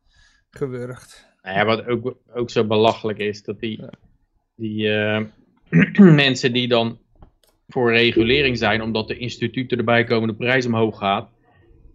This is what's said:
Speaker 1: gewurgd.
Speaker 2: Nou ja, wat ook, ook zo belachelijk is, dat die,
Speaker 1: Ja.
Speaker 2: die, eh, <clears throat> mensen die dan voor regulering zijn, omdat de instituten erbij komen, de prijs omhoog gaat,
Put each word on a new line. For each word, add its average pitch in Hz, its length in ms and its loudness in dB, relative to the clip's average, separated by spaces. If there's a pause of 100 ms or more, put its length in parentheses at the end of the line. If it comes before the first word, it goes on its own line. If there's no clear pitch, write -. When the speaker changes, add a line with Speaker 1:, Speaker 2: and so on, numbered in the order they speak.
(500)
Speaker 1:
gewurgd. 123 920 -12
Speaker 2:
Nou 95 160 -6
ja, 104 80 0
wat 110 220 -2
ook, 120 280 -6 (180)
ook 123 160 -6
zo 120 160 0
belachelijk 110 540 0
is, 104 240 -8
dat 104 160 -12
die, 110 220 -10
Speaker 1:
Ja. 131 80 -16 (640)
Speaker 2:
die, 107 380 -4
eh, 107 280 0 (480)
<clears throat> 175 460 8
mensen 135 380 2
die 123 140 -2
dan 117 320 0 (680)
voor 120 240 0
regulering 120 680 2
zijn, 110 240 0
omdat 110 260 -4
de 113 100 -8
instituten 120 600 -6
erbij 120 260 2
komen, 113 240 -2
de 107 80 -6
prijs 123 300 -2
omhoog 113 320 -2
gaat, 101 320 -4 (640)